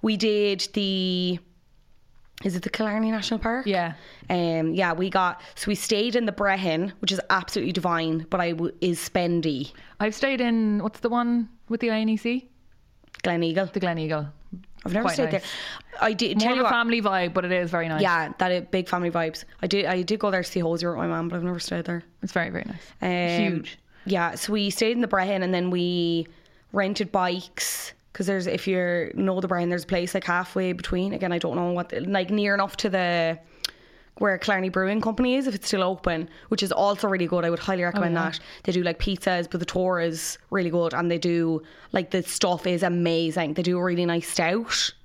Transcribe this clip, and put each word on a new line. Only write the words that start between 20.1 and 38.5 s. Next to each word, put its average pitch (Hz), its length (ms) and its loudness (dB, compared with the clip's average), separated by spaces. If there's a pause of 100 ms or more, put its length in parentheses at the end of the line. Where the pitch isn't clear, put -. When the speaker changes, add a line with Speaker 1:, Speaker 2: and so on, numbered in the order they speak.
Speaker 1:
go 208 100 2
there 185 140 0
to - 40 -8
see 185 120 -2
Hosier 170 300 0
with 170 80 -4
my 175 100 0
mum, 165 200 -2
but 175 80 -4
I've 170 60 -2
never 175 160 -2
stayed 170 280 -4
there. 170 180 -4 (180)
Speaker 2:
It's 190 100 -6
very, 175 180 -2
very 175 180 -6
nice. - 240 -14 (100)
Speaker 1:
Um, 175 520 2
Speaker 2:
Huge. - 240 -6 (260)
Speaker 1:
Yeah, 175 320 0
so - 160 -4
we 202 180 0
stayed 220 220 2
in 240 80 0
the 240 80 0
Brehon 190 340 2
and 180 100 0
then 180 180 0
we 175 580 0 (440)
rented 196 380 -2
bikes. - 840 -2 (180)
'Cause 185 140 -4
there's, 185 200 0
if - 220 -2
you 175 460 0
know 190 260 2
the 185 80 -4
Brehon, 175 200 0
there's 175 160 -2
a - 40 -16
place, 175 260 -2
like, 190 100 -2
halfway 185 480 0
between. 180 400 -2
Again, 185 200 -2
I 175 60 0
don't 170 180 -2
know 175 160 0
what, 175 200 -2 (140)
like, 185 240 0
near 202 240 2
enough 196 240 0
to 214 100 0
the, 175 500 2 (800)
where 196 200 2
Killarney 185 320 0
Brewing 196 320 0
Company 247 340 2
is, 269 100 0
if 233 80 0
it's - 140 -8
still 196 140 2
open, 180 440 0 (220)
which 220 140 0
is 190 100 0
also 202 360 2
really 185 180 2
good. 175 180 0
I 170 60 2
would 170 80 0
highly 185 240 -2
recommend 175 340 2
Speaker 2:
Oh, 165 60 2
yeah. 165 80 0
Speaker 1:
that. - 100 -8 (240)